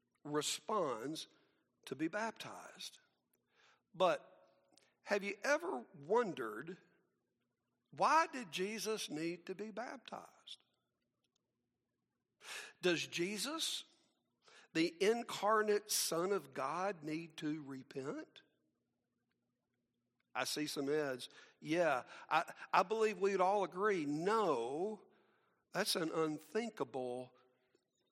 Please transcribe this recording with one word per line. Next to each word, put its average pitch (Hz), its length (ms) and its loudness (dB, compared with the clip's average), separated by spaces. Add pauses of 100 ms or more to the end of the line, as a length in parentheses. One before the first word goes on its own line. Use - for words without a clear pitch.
(240)
responds 147 1040 -2 (580)
to - 100 -8
be 156 120 0
baptized. 185 920 -8 (920)
But 165 320 4 (800)
have 208 180 0
you 196 220 -4
ever 302 400 0 (240)
wondered, 160 720 0 (1200)
why 285 340 6
did 247 180 -8
Jesus 202 600 -2
need 170 380 -4
to 185 60 -6
be 208 160 -10
baptized? - 920 -12 (2250)
Does 160 240 4
Jesus, 202 800 -4 (880)
the 170 280 2
incarnate 208 920 4
Son 175 400 2
of 143 220 -2
God, 165 500 -2
need 156 340 -4
to 156 300 -2
repent? 139 760 -8 (1900)
I 127 120 -2
see 151 220 -2
some 143 200 -4
heads. 143 400 0 (340)
Yeah, 151 420 2 (260)
I, 160 140 4 (280)
I 175 120 6
believe 214 360 2
we'd 196 220 4
all 190 240 4
agree, 185 400 0
no, 165 960 0 (720)
that's 196 240 0
an 165 180 0
unthinkable 135 1120 -4 (840)